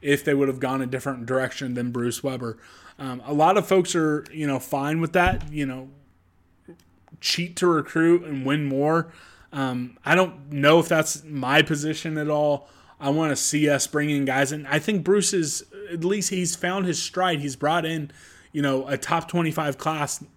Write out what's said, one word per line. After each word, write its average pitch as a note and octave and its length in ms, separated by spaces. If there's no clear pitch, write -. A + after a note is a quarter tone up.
if C#3+ 220
they D3 100
would C#3 140
have C3 100
gone C3 240
a B2+ 40
different B2+ 400
direction C3 480
than B2 180
Bruce A#2+ 320
Weber. B2 320
Um, B2+ 260
a C#3+ 100
lot D#3+ 220
of G3 120
folks F#3 260
are, D3+ 380
you D#3 140
know, C#3 120
fine D3 420
with E3 120
that, F3 400
you D3 140
know, C3 240
cheat F3 360
to F3+ 100
recruit E3+ 560
and C#3+ 220
win D3 200
more. D3+ 460
Um, B2+ 540
I D3 100
don't E3 380
know D3 260
if E3 100
that's D#3 360
my C#3+ 380
position D#3 560
at D3+ 100
all. D3 400
I C#3 80
wanna D3+ 280
see D3 340
us C#3 160
bring D3 240
in C#3 160
guys, C3+ 260
and D3+ 140
I D3 120
think F3+ 260
Bruce G3 280
is, D#3+ 320
at E3+ 140
least G3 260
he's F3+ 240
found F#3 300
his F3+ 160
stride. F3+ 400
He's C#3 160
brought D#3+ 300
in, D#3+ 240
you D3 80
know, C3+ 280
a C#3 100
top E3 300
twenty-five D#3 500
class D3+ 460